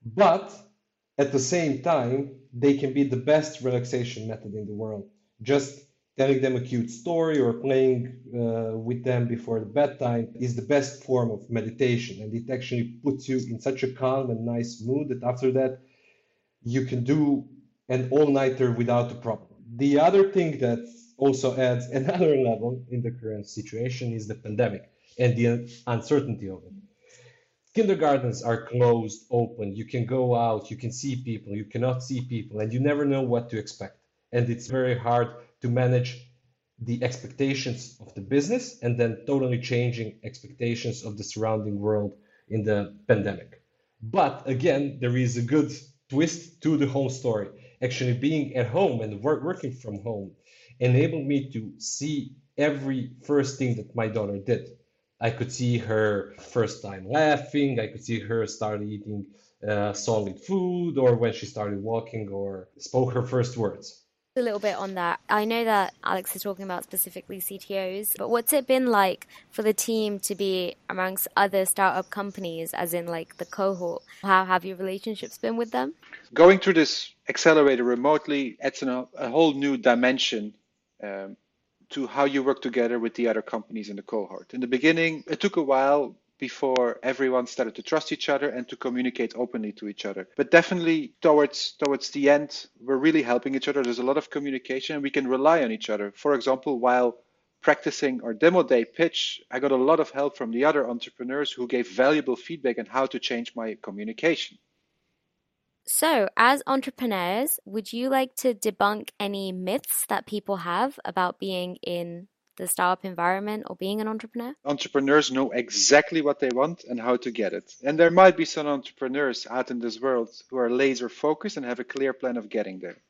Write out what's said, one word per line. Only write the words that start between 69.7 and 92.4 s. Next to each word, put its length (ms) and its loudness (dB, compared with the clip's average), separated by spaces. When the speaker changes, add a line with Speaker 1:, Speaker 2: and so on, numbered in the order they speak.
Speaker 2:
team 480 -2
to 160 -6
be 400 -2
amongst 380 -4
other 300 4
startup 440 0
companies, 640 -8
as 220 -4
in, 120 -4
like, 320 -8
the 60 -8
cohort? 600 -4
How 220 6
have 200 2
your 120 -10
relationships 600 -8
been 200 -4
with 160 -4
them? 220 -2
Speaker 3:
Going 280 10
through 140 2
this 380 2
accelerator 540 6
remotely 800 0
adds 220 -4
an, 260 -4
a 100 -6
whole 260 4
new 220 0
dimension, 800 2
um, 340 -10
to 160 -6
how 200 2
you 160 0
work 180 0
together 380 0
with 160 -4
the 140 0
other 120 2
companies 480 -8
in 80 -10
the 60 -12
cohort. 500 -8
In 80 -6
the 60 -2
beginning, 600 2
it 140 -4
took 160 0
a 60 2
while 520 4
before 640 0
everyone 440 0
started 300 -4
to 60 -12
trust 300 -2
each 160 -4
other 220 0
and 180 -8
to 80 -12
communicate 600 -2
openly 360 -6
to 160 -10
each 160 -12
other. 320 -8
But 140 0
definitely 720 4
towards, 500 4
towards 280 -2
the 180 2
end, 380 2